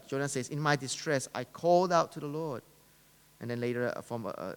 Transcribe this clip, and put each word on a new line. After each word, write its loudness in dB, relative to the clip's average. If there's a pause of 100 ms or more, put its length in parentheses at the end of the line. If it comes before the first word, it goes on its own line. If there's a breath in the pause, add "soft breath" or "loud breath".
Jonah -2
says, -4
"In -6
my 4
distress, -2
I -4
called 4
out 4
to -10
the -8
Lord." -6 (760 soft breath)
And -8
then -2
later, 0
uh, -8
from, -6
uh, -4
uh, -8